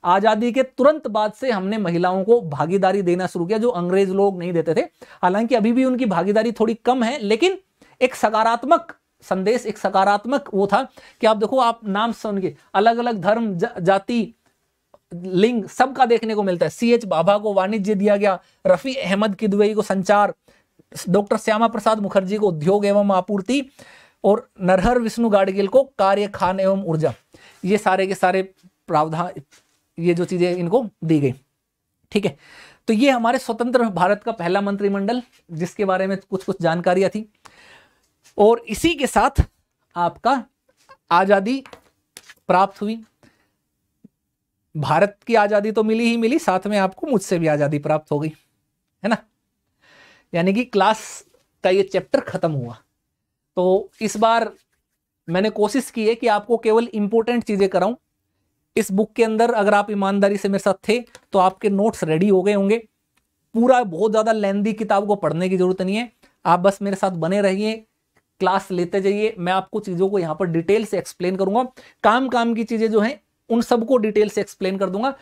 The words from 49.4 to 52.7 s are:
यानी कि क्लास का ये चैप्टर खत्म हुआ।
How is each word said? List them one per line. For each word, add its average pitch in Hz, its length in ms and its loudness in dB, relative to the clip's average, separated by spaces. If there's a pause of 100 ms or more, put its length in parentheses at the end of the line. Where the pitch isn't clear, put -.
यानी 175 200 0
कि 233 120 0
क्लास 208 600 -2 (380)
का 185 60 2
ये 190 140 4
चैप्टर 190 360 -2
खत्म - 320 -4
हुआ। 120 260 -8 (800)